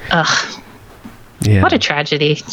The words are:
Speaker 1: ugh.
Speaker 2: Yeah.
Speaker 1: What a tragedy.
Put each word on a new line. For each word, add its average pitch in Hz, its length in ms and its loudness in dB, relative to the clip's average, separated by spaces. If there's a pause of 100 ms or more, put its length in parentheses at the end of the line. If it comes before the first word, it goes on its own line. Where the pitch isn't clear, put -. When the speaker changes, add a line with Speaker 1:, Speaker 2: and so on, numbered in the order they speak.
(120)
Speaker 1:
ugh. - 480 -2 (840)
Speaker 2:
Yeah. 107 200 4
Speaker 1:
What 349 120 4
a 262 60 2
tragedy. 147 640 -2 (120)